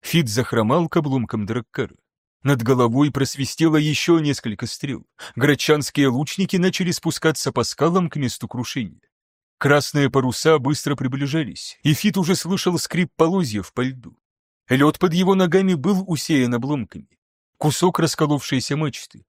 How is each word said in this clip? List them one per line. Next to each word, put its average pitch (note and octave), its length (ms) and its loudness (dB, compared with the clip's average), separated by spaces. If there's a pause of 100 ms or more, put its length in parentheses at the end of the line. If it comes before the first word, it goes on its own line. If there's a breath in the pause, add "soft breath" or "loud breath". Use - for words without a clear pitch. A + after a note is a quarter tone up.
Фит E3 260 0
захромал A#2 640 0
к - 80 0
обломкам B2+ 480 -2
Драккара. A2+ 500 -6 (480)
Над C3 200 2
головой B2+ 480 2
просвистело C#3 680 0
еще D#3 420 2
несколько B2+ 480 -4
стрел. - 380 -8 (320 loud breath)
Грачанские D3 720 2
лучники D3+ 480 -2
начали F3+ 340 0
спускаться D#3 600 -2
по D3 100 0
скалам E3+ 460 0
к - 80 -10
месту B2+ 300 -6
крушения. A2+ 600 -8 (500)
Красные C#3+ 520 2
паруса C3 500 2
быстро C#3+ 360 -2
приближались, C3+ 880 -6
и D#3 100 4
Фит G3 240 0
уже F3+ 180 2
слышал F3+ 420 -2
скрип - 380 -4
полозьев D#3+ 580 0
по B2 80 -2
льду. B2+ 360 -8 (500)
Лед C#3+ 320 2
под E3+ 140 2
его F#3 220 4
ногами F#3 400 2
был F#3 320 0
усеян C3+ 460 0
обломками. B2+ 540 -6 (540)
Кусок E3+ 380 2
расколовшейся D3 760 0
мачты, - 540 -6